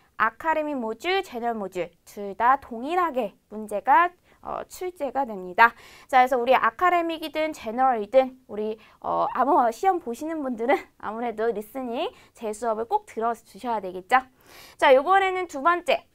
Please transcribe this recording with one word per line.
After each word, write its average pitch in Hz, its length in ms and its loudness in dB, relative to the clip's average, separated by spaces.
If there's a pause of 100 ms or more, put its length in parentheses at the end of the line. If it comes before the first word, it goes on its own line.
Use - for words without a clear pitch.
(180)
아카데믹 302 600 -2
모듈, 269 460 -4
제너럴 233 320 -6
모듈 185 360 -8 (140)
둘 202 300 -12
다 247 220 2
동일하게 262 760 -4 (140)
문제가, 214 600 2 (300)
어, - 260 -8
출제가 277 580 -6
됩니다. 208 480 2 (340)
자, 262 120 4
그래서 254 180 4
우리 240 180 4
아카데믹이든 330 1000 0
제너럴이든 254 920 0
우리, 214 320 -6 (200)
어, 170 340 -2
아무 262 380 2
시험 359 280 -2
보시는 302 420 -8
분들은 254 340 -2 (220)
아무래도 226 540 -6
리스닝 254 600 -8 (220)
제 220 180 -10
수업을 220 340 -4
꼭 415 200 -4
들어주셔야 226 760 -6
되겠죠? 180 380 0 (580)
자, 285 180 8
요번에는 370 520 4
두 285 140 -10
번째, 339 540 0